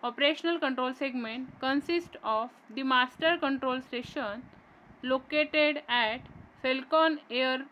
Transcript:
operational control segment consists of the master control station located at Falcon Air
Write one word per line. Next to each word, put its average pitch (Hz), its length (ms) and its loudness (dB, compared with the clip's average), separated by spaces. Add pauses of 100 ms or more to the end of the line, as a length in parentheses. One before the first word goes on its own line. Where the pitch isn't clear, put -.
operational 302 560 0
control 262 360 -2
segment 254 640 -8
consists 285 640 -2
of 220 260 0 (240)
the 269 100 -4
master 262 540 2
control 262 440 -2
station 240 640 -8 (580)
located 294 840 2
at 240 320 2 (420)
Falcon 294 560 2 (120)
Air 262 420 0